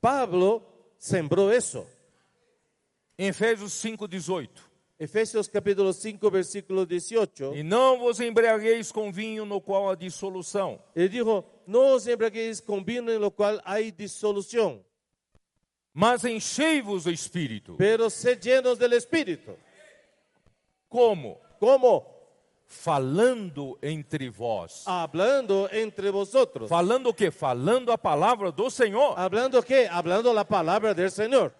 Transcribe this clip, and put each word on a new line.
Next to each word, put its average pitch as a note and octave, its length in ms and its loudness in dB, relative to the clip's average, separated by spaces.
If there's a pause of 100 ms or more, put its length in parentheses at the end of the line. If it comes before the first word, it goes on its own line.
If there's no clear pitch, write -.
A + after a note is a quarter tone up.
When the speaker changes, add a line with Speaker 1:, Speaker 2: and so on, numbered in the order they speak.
Speaker 1:
Pablo A3 560 2 (380)
sembró F3 520 0
eso. G#3+ 320 -2 (1300)
Speaker 2:
Em F#3+ 120 -2
Efésios G#3 440 -2
cinco A3 340 -8
dezoito. E3+ 540 -8 (380)
Speaker 1:
Efesios G#3+ 480 -2
capítulo G3 460 0
cinco, G#3 360 -2
versículo F#3+ 560 -2
dieciocho. F3 680 -4
Speaker 2:
"E D3 80 -8
não B3 340 4
vos A#3+ 220 -2
embriagueis A3+ 720 2
com G#3+ 200 -6
vinho G#3+ 340 -8
no G3+ 140 -4
qual G3 300 -2
há F#3+ 60 0
dissolução." F#3 840 -8 (160)
Speaker 1:
Ele F3 140 2
dijo, A3 340 0 (220)
"No C4 300 4
os A3 100 -2
embriagueis A3+ 560 -2
con G3 240 -6
vino A#3 260 -4
en A3+ 80 0
lo G#3 120 0
cual G#3 340 0
hay A3 260 -4
disolución, G3+ 920 -4 (1040)
Speaker 2:
"Mas G#3+ 320 2
enchei-vos A3+ 840 -2
do F3 40 -2
Espírito." E3 680 -6
Speaker 1:
pero A3 320 2
sed A#3+ 320 -2
llenos B3 380 2
del A#3+ 160 2
Espíritu." A#3 640 -2 (1300)
Speaker 2:
Como? G3+ 520 2 (200)
Speaker 1:
Como? B3 540 4 (540)
Speaker 2:
Falando D#3 1120 -2
entre D3 480 -8
vós. G#2+ 600 -8
Speaker 1:
Hablando G3 840 0
entre G#3 380 -4
vosotros. G3 580 0
Speaker 2:
Falando G#3 420 2
o A3+ 40 0
quê? F#3+ 160 2
Falando D#3 640 0
a A3+ 60 2
palavra F#3+ 540 0
do G3+ 200 -2
Senhor. A#3 440 2
Speaker 1:
Hablando A3+ 460 2
quê? B3+ 280 4
Hablando F3 440 2
la G#3 100 2
palabra G3+ 520 2
del F3+ 160 0
Señor. A3 480 2